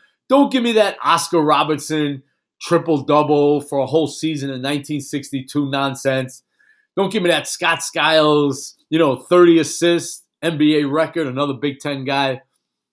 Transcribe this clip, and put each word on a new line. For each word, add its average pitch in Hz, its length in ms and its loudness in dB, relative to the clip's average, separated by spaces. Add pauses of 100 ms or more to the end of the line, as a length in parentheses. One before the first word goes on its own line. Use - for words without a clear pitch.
(300)
Don't 277 220 4
give 254 120 0
me 233 100 0
that 208 300 2
Oscar 160 380 0
Robertson 147 800 0 (380)
triple-double 147 1000 2
for 143 180 -4
a 131 60 0
whole 151 220 0
season 147 420 -6
in 131 120 -10
nineteen 143 400 -4
sixty-two 139 680 -6
nonsense. 135 760 -4 (520)
Don't 190 160 -2
give 202 120 -2
me 175 60 2
that 156 180 0
Scott - 360 -2
Skiles, 151 920 0 (140)
you 156 80 0
know, 147 200 2
thirty 175 420 6
assists, 170 640 -2 (180)
N 160 160 -2
B 151 200 4
A 147 100 0
record, 156 400 -2
another 139 260 -4
Big 139 260 -6
Ten 139 260 -8
guy. 135 360 -2 (520)